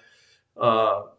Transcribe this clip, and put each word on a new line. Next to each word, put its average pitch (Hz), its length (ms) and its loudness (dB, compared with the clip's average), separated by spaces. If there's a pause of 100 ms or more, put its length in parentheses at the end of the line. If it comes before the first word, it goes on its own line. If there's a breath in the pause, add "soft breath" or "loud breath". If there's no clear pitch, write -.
(560 soft breath)
uh, 110 460 0 (160)